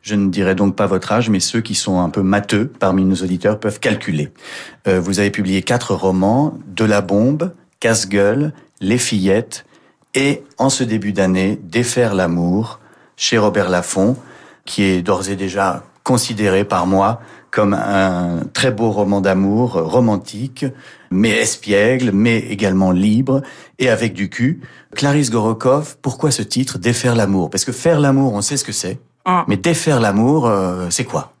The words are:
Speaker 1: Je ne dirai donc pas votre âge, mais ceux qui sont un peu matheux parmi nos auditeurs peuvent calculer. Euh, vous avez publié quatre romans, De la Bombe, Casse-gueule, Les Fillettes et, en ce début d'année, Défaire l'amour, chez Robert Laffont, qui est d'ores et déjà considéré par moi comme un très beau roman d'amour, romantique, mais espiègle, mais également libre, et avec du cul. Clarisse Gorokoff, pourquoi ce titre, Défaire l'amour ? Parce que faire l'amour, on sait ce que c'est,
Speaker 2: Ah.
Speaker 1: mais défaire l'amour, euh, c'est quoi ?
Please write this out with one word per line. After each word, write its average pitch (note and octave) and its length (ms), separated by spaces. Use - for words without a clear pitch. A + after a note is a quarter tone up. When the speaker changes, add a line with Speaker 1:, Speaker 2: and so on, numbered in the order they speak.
Speaker 1:
Je G#2 140
ne G2 160
dirai F#2+ 240
donc G2 200
pas F#2+ 120
votre F#2 240
âge, A2+ 180
mais G2 100
ceux A2+ 220
qui G#2+ 140
sont F#2 240
un F2 100
peu G2 140
matheux G2+ 420
parmi F#2+ 260
nos F#2+ 120
auditeurs F#2 420
peuvent G#2+ 200
calculer. G#2 500
Euh, F#2 120
vous F#2 200
avez G2+ 100
publié F#2+ 320
quatre A#2+ 320
romans, F#2+ 720
De G2 200
la G#2 160
Bombe, C3 520
Casse-gueule, G#2+ 720
Les G2+ 160
Fillettes G#2 680
et, C#3 280
en C3 120
ce C3+ 140
début G#2 300
d'année, F#2+ 480
Défaire A#2 540
l'amour, F2+ 640
chez - 220
Robert G2+ 320
Laffont, F#2+ 460
qui - 200
est F#2 180
d'ores F#2+ 260
et G2+ 60
déjà F#2+ 480
considéré G#2 600
par F#2 240
moi G2 340
comme G2+ 220
un F#2+ 680
très C3 180
beau A2 200
roman G2+ 300
d'amour, G2 520
romantique, A2 920
mais G2+ 200
espiègle, A2 800
mais A2+ 280
également F#2+ 520
libre, A2+ 500
et B2+ 100
avec A2 240
du F#2 160
cul. C3 320
Clarisse C#3+ 380
Gorokoff, A#2 680
pourquoi C#3 280
ce A#2+ 140
titre, B2+ 340
Défaire A#2 380
l'amour ? G2 340
Parce - 160
que B2+ 60
faire D#3+ 280
l'amour, C3+ 340
on G2+ 80
sait C#3+ 160
ce - 60
que A2 100
c'est, - 260
Speaker 2:
Ah. F3+ 220
Speaker 1:
mais G2+ 100
défaire D#3 420
l'amour, A2+ 460
euh, F#2 460
c'est A#2+ 140
quoi ? - 360